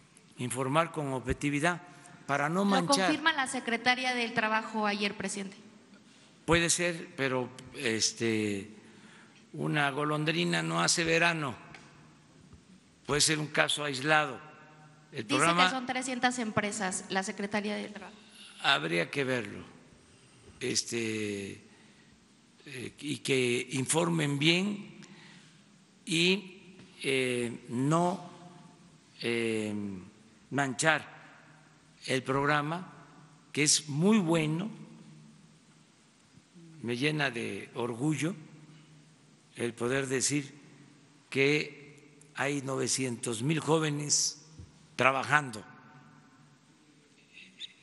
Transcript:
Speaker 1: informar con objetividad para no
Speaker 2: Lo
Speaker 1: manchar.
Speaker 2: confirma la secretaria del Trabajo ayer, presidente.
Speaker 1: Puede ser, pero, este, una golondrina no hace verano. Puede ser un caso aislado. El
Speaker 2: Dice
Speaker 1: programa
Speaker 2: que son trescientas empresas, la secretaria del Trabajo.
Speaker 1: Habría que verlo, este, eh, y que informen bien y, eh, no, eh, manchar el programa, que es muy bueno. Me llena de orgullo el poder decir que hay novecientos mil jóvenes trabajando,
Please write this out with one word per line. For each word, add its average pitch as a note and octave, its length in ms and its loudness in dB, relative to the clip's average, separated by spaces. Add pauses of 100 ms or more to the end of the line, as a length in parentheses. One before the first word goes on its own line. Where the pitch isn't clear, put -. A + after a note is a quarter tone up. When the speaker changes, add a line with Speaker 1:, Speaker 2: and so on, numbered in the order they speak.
(380)
Speaker 1:
informar C3 520 0
con C#3+ 220 -4
objetividad C#3+ 680 0 (460)
para C#3+ 220 2
no F3 120 0
Speaker 2:
Lo G3+ 40 2
Speaker 1:
manchar. F#3+ 420 4
Speaker 2:
confirma D#4 260 2
la C#4 140 0
secretaria B3 680 0
del A#3+ 220 -2
Trabajo A3 520 0
ayer, G3+ 300 0
presidente. G3 400 -8 (920)
Speaker 1:
Puede E3+ 220 6
ser, F3 480 -2
pero, B2+ 320 0 (280)
este, A2 960 0 (840)
una D3+ 400 0
golondrina D#3 720 0
no E3 180 0
hace E3+ 220 2
verano. E3 580 2 (1400)
Puede C#3+ 140 2
ser D#3 180 4
un D3+ 100 -4
caso D3 360 2
aislado. C#3+ 560 2 (720)
El A2+ 120 -6
Speaker 2:
Dice G#2+ 120 2
Speaker 1:
programa E3+ 300 6
Speaker 2:
que F#3 40 2
son B3+ 140 -4
trescientas B3+ 540 0
empresas, G#3 720 -2
la F#3+ 120 2
secretaria G#3 540 -4
del G3+ 160 -10
Trabajo. F#3+ 240 -16 (460)
Speaker 1:
Habría D#3+ 480 2
que C#3+ 140 -2
verlo, G#2 380 -2 (960)
este, A2 1040 -4 (1000)
eh, B2+ 340 -12
y C#3+ 200 -4
que B2+ 540 2
informen D3+ 640 2
bien F#3 600 0 (1080)
y, F3+ 720 0 (260)
eh, B2+ 640 0
no, E3 640 2 (880)
eh, A2+ 540 0 (760)
manchar C#3 560 0 (1000)
el C3 160 0
programa, D3 680 0 (600)
que C#3+ 120 2
es - 220 4
muy D#3+ 300 4
bueno. E3 540 2 (2000)
Me A#2+ 160 -4
llena C#3+ 340 0
de G#2+ 440 -6
orgullo C3 600 -2 (1200)
el A#2 180 -4
poder C3 320 0
decir C3+ 480 0 (720)
que C#3+ 560 2 (520)
hay C#3 260 -2
novecientos B2+ 840 -2
mil D3+ 160 2
jóvenes D3 840 0 (520)
trabajando, B2+ 680 4 (2250)